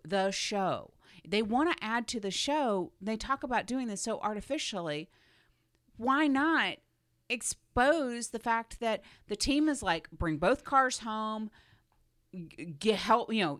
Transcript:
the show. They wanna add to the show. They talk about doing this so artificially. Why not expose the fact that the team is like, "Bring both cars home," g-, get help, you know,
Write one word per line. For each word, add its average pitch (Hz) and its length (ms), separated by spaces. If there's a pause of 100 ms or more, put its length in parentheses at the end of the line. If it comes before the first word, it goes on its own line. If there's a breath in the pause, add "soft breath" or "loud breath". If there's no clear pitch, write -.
the 190 260
show. 190 640 (340 loud breath)
They 202 160
wanna 254 380
add 226 280
to 240 120
the 196 100
show. 233 720
They 214 160
talk 269 280
about 240 220
doing 254 200
this 202 160
so 226 180
artificially. 196 880 (880 soft breath)
Why 262 300
not 269 520 (500)
expose 247 1000
the 233 100
fact 226 420
that 226 220 (240 loud breath)
the 208 100
team 294 320
is 285 140
like, 170 280
"Bring 160 280
both 196 260
cars 262 360
home," 214 500 (840 soft breath)
g-, 165 280 (140)
get 208 180
help, 220 360
you 220 100
know, 147 180